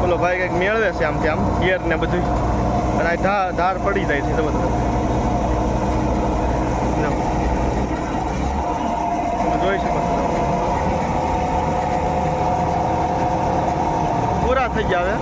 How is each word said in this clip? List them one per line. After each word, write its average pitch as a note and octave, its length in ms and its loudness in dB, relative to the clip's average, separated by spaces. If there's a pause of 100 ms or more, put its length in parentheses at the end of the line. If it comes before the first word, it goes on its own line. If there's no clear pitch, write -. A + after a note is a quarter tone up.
ઓલો F3 140 2
ભાઈ F3 200 2
કંઈક F3+ 140 0
મેળવે G3 400 2
છે F3 120 -2
આમથી D3+ 240 0
આમ - 320 0
ગેર F3+ 220 2
ને E3 140 0
બધું, D#3+ 260 0 (760)
અને D#3+ 100 2
આ E3+ 60 2
ધા-, F#3+ 360 0
ધાર F3+ 260 0
પડી G3 280 0
જાય C#3+ 160 0
છે. D3+ 80 -2
જો D3+ 60 0
તમે, D3+ 160 0 (2500)
જો D3+ 60 0 (2250)
તમે F3 220 0
જોઈ G3 120 2
શકો F3+ 220 0
છો, - 200 0 (4000)
પૂરા B3+ 200 2
થઈ A3 160 0
ગયા F#3 160 2
હવે. F3+ 220 0